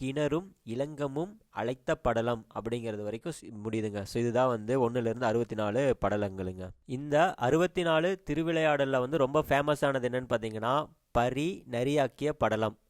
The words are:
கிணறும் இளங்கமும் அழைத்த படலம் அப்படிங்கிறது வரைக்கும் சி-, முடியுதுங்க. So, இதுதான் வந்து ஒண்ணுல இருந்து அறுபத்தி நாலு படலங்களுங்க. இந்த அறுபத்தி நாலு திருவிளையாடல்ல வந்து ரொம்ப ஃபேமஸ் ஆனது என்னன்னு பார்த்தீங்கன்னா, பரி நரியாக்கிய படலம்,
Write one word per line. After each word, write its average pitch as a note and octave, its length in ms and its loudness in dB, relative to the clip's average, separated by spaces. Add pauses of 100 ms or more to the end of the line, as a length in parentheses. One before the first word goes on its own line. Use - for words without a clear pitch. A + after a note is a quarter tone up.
கிணறும் D3 460 -2 (160)
இளங்கமும் C#3+ 760 -6 (100)
அழைத்த B2+ 460 -4
படலம் A#2 500 0 (100)
அப்படிங்கிறது A2 480 -6
வரைக்கும் A2+ 380 -6
சி-, G2+ 100 -16 (120)
முடியுதுங்க. G#2+ 400 -2
So, A#2 180 -2
இதுதான் A#2+ 260 2
வந்து A#2+ 420 0
ஒண்ணுல A#2+ 160 -2
இருந்து A#2 200 -2
அறுபத்தி A2+ 300 0
நாலு A2 460 0
படலங்களுங்க. F#2+ 680 -2 (160)
இந்த D3 500 0
அறுபத்தி E3+ 480 2
நாலு E3+ 460 2
திருவிளையாடல்ல D3 680 2
வந்து C3 180 0
ரொம்ப C#3+ 320 4
ஃபேமஸ் C#3+ 360 2
ஆனது C3 240 0
என்னன்னு B2+ 240 -2
பார்த்தீங்கன்னா, A2+ 520 0 (260)
பரி C#3 600 0
நரியாக்கிய C#3 580 0
படலம், A2 500 0 (100)